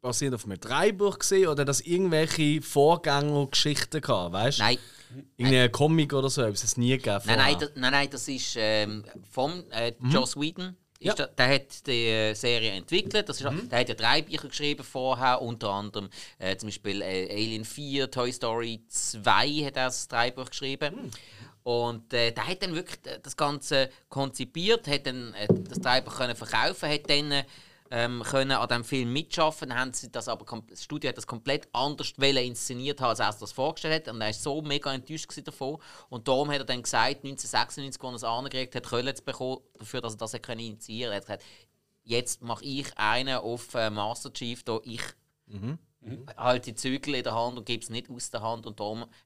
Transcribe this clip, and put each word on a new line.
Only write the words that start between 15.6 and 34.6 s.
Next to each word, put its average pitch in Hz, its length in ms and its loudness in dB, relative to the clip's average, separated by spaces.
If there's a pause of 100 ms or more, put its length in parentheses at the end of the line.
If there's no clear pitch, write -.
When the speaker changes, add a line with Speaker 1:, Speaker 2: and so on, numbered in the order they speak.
Speaker 2:
anderem, 101 380 -4 (300)
äh, 95 180 -2
zum 107 120 -8
Beispiel, 101 340 -6
äh, 92 280 -2
Alien 110 340 -4
vier, 139 460 -4
Toy 123 220 -2
Story 117 560 -4
zwei 107 600 2 (160)
hat 139 120 -6
er 131 100 0
das - 220 -4
Drehbuch 123 420 0
geschrieben. 139 440 -4
Speaker 1:
Mhm. 254 160 -12 (520)
Speaker 2:
Und, 120 500 0
äh, 117 200 4
der 113 140 -2
hat 185 160 -4
dann 180 120 -4
wirklich, 175 320 -6
äh, - 160 -10
das - 140 -12
Ganze 143 520 0 (220)
konzipiert, 160 760 0
hat 143 200 0
dann, 123 280 -8
äh, 104 140 -6
das - 320 4
Drehbuch 127 360 2
können 120 200 -2
verkaufen, 131 540 0
hat 147 180 -2
dann, 143 360 2 (460)
ähm, 120 340 -2
können 135 260 2
an 120 160 2
diesem 120 160 0
Film 120 300 -2
mitschaffen. 156 560 0
Dann 123 100 -2
haben 127 140 -2
sie - 180 -8
das - 160 -6
aber 110 180 -4
kom-, 110 240 -10
das - 140 -16
Studio 147 280 -4
hat - 80 -8
das 113 100 -12
komplett 139 440 -2
anders 139 440 -2
wollen 135 220 4
inszeniert 127 640 -4
haben, 127 100 2
als 110 100 0
er 107 100 2
sich 110 120 -8
das 107 100 -12
vorgestellt 156 560 -2
hat. 113 60 -10
Und 113 60 -8
er 107 100 0
ist - 120 -6
so 151 200 -4